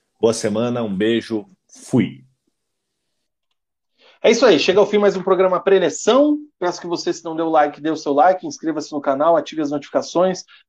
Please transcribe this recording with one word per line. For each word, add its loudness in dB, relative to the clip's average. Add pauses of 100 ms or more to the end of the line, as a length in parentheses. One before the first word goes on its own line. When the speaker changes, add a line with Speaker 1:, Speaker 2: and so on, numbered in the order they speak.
(200)
Speaker 1:
Boa 2
semana, -4
um -6
beijo, -2 (220)
fui. -4 (2000)
Speaker 2:
É 6
isso 4
aí, 6
chega 2
ao 6
fim 0
mais 2
um -8
programa 2
Preleção. 2 (220)
Peço -4
que -14
você, -4
se -8
não -8
deu -2
like, 2
dê -4
o -2
seu -4
like, 2
inscreva-se -8
no -6
canal, 2
ative -4
as -4
notificações. -4
Se -20 (240)